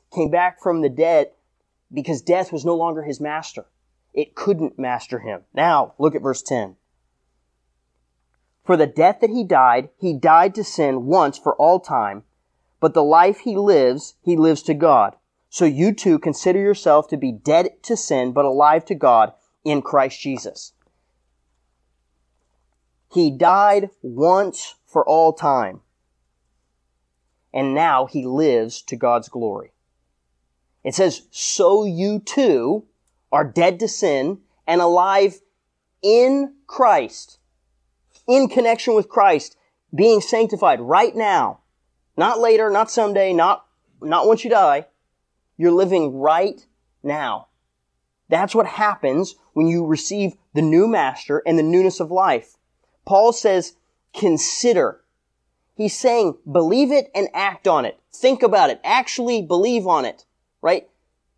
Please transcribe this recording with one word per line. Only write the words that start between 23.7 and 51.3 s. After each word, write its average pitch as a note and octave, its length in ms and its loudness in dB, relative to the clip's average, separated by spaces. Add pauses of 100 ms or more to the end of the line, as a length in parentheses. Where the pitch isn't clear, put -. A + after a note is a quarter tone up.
once E3+ 760 -2 (100)
for - 200 0
all D#3+ 260 2
time, C3+ 480 -4 (1700)
and C3+ 220 -4
now C#3+ 320 2
he C3+ 180 -8
lives B2+ 580 -2
to - 140 -14
God's A#2+ 320 -2
glory. G#2+ 440 -10 (1120)
It F3 100 -8
says, - 280 0 (100)
"So G3+ 520 0
you G3 360 -4
too F#3 640 -2 (480)
are D3+ 120 0
dead E3+ 360 0
to A3 80 -4
sin D#3+ 500 -4 (280)
and E3+ 140 0
alive F#3 600 2 (600)
in B3+ 540 2 (140)
Christ," F#3 720 -2 (880)
in B3+ 200 4
connection A#3 460 0
with G#3 140 0
Christ, F#3 480 2 (360)
being G#3 280 4
sanctified G3+ 600 0
right F3 340 0
now, F3 460 -2 (560)
not A3 220 0
later, A3+ 320 2
not G#3 200 0
someday, G3 420 0
not, F3 340 0 (340)
not D#3+ 280 0
once A3 160 2
you B3 60 -8
die. E3 360 2 (720)
You're E3+ 160 -6
living F3 440 -2
right D#3+ 480 -2 (380)
now. C#3 460 -10 (800)
That's F#3 260 -2
what A3 120 2
happens F#3+ 680 -4 (180)
when D#3 140 0
you E3+ 180 -2
receive F3 520 -4 (180)
the D3 80 0
new D#3+ 240 4
master D3+ 580 -2